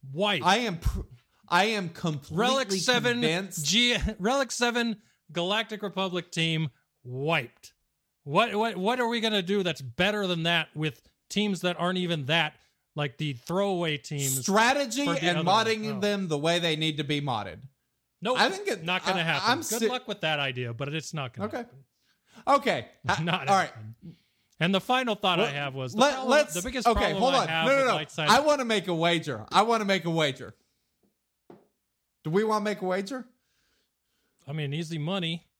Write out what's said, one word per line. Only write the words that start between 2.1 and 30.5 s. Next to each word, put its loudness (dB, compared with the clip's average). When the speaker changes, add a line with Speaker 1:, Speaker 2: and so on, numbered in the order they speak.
Speaker 1:
Relic 2
seven, 2
Speaker 2:
convinced. -2
Speaker 1:
G-, 2
Relic 0
seven, -2
Galactic -4
Republic -4
team 0
wiped. -4
What, 2
what, 0
what 0
are 2
we -2
gonna 0
do 0
that's -4
better -2
than -2
that 0
with -4
teams 0
that 0
aren't 0
even -2
that, 2
like -4
the -4
throwaway -2
teams -4
Speaker 2:
Strategy 2
Speaker 1:
for 0
the -4
Speaker 2:
and 2
Speaker 1:
other 0
Speaker 2:
modding 2
Speaker 1:
one? -4
Oh. -8
Speaker 2:
them 0
the 0
way 2
they 0
need -2
to -4
be -2
modded? -6
Speaker 1:
Nope, 0
Speaker 2:
I 4
think -6
it, -4
Speaker 1:
not -2
gonna 0
Speaker 2:
I, 0
Speaker 1:
happen. 0
Speaker 2:
I'm 4
Speaker 1:
Good -8
Speaker 2:
si- 2
Speaker 1:
luck -6
with -8
that 0
idea, -4
but -8
it's -8
not -8
gonna -6
Speaker 2:
Okay. -6
Speaker 1:
happen. -12
Speaker 2:
Okay. 2
Speaker 1:
<laughs> -12
Speaker 2:
I, 0
Speaker 1:
Not -2
Speaker 2:
all 6
right. 2
Speaker 1:
happening. -16
And 2
the 2
final 0
thought 0
I 4
Speaker 2:
Well, 0
Speaker 1:
have -4
was -6
the -4
Speaker 2:
let, 6
Speaker 1:
problem, -4
Speaker 2:
let's, 4
Speaker 1:
the -4
biggest -2
Speaker 2:
okay, 4
Speaker 1:
problem 0
Speaker 2:
hold 4
Speaker 1:
I 6
Speaker 2:
on. -2
Speaker 1:
have 0
Speaker 2:
No, 4
no, 4
Speaker 1:
with 2
Speaker 2:
no. 2
Speaker 1:
Light -6
Side -2
Speaker 2:
I 8
wanna 2
make 0
a 0
wager. 0
I 6
wanna 2
make 0
a -2
wager. 0